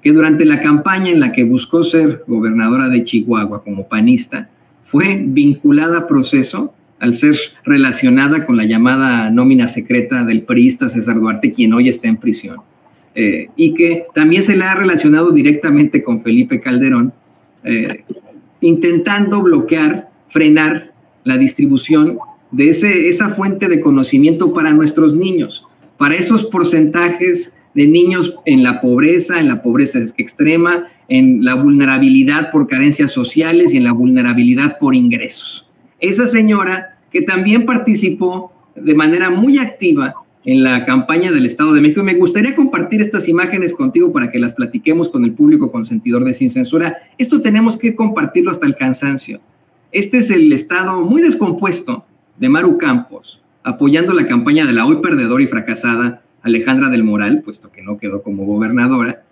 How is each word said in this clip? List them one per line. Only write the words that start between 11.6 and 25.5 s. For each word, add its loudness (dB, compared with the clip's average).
hoy 2
está -4
en 0
prisión. -6
Eh, -4
y 2
que 0
también 2
se 2
le 0
ha -2
relacionado 2
directamente 2
con -4
Felipe 0
Calderón, 0
eh, -6
intentando 0
bloquear, 0
frenar 0
la -2
distribución 2
de 2
ese, 2
esa 0
fuente -4
de 0
conocimiento 2
para 0
nuestros 2
niños, -4